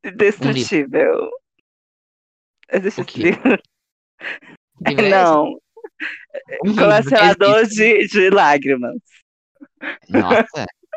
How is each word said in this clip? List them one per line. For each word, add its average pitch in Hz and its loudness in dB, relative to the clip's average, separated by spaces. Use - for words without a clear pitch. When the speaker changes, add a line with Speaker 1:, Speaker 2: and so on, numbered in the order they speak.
Speaker 1:
Indestrutível. 147 -2
Speaker 2:
Um - -2
livro. - -12
Speaker 1:
Existe 196 -4
Speaker 2:
O - -8
Speaker 1:
esse - -12
Speaker 2:
quê? - -8
Speaker 1:
livro? 180 0
Speaker 2:
Que 170 0
livro 180 0
é 196 2
Speaker 1:
Não. 175 2
Speaker 2:
esse? 359 -12
Um 196 -2
livro. 214 0
Speaker 1:
Colecionador 208 4
Speaker 2:
Existe. 214 2
Speaker 1:
de, - -12
de 190 2
lágrimas. 139 0
Speaker 2:
Nossa. 139 0